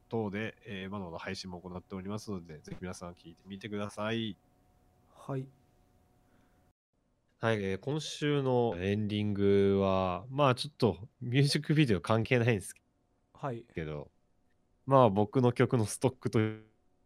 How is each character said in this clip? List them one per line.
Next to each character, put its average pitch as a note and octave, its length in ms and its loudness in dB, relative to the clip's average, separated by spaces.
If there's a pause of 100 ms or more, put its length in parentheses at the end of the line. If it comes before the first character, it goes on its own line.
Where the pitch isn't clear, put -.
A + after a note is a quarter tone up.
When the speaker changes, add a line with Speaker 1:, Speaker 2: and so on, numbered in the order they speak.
Speaker 1:
等 A2 200 -4
で、 G#2+ 260 -8 (100)
え G2 220 -10
ー、 F#2+ 40 -10
ま G#2 80 -8
だ F#2+ 60 -8
ま E2+ 60 -10
だ E2 80 -10
配 F#2+ 160 -8
信 F#2+ 140 -12
も F2+ 100 -12
行 F2+ 100 -14
っ F2 120 -10
て - 140 -14
お F#2 60 -8
り F#2 60 -12
ま G#2 120 -8
す - 120 -12
の F2+ 140 -8
で、 D#2+ 140 -16
ぜ F#2 140 -16
ひ E2 80 -14
皆 F2+ 120 -10
さ F2+ 160 -12
ん F2 40 -16
聞 E2+ 160 -20
い E2+ 40 -20
て - 140 -20
み G2 120 -14
て G2 100 -12
く G#2 80 -6
だ G#2 120 -6
さ G#2+ 220 -6
い。 A2+ 260 -4 (800)
Speaker 2:
は - 220 -10
い。 C3+ 80 -8 (1900)
Speaker 1:
は A2+ 140 2
い、 G#2 100 0
え F#2+ 120 -2
ー、 F#2+ 40 -8
今 D3 200 -4
週 D3 440 -2
の A#2+ 340 2
エ F#2+ 160 0
ン G#2+ 140 -2
デ G#2 80 -2
ィ G#2 100 0
ン G#2 80 -2
グ G2 480 4
は、 F#2+ 480 0
ま C3+ 200 4
あ、 B2+ 60 4
ち - 120 -10
ょ - 40 -12
っ - 60 -20
と F#2+ 200 2 (240)
ミ B2 180 0
ュ - 40 6
ー C#3+ 40 4
ジ D3 120 0
ッ C#3+ 40 -8
ク D#3+ 100 0
ビ D3 140 4
デ G#2+ 80 4
オ E2+ 60 -2
関 A2+ 220 2
係 B2+ 140 2
な A#2 60 2
い A#2 120 4
ん F#2+ 40 -2
で - 20 -8
す - 120 -14
け - 80 -20
ど、 - 0 - (600)
Speaker 2:
は C3+ 120 -6
い。 A2+ 120 -14 (1200)
Speaker 1:
ま C3+ 180 6
あ、 A2+ 60 8
僕 G#2 320 2
の A#2+ 100 6
曲 B2+ 260 2
の A2 80 2
ス - 120 -8
ト C3 120 2
ッ - 60 -6
ク - 140 -6
と A#2+ 100 2
い A2 240 -2 (420)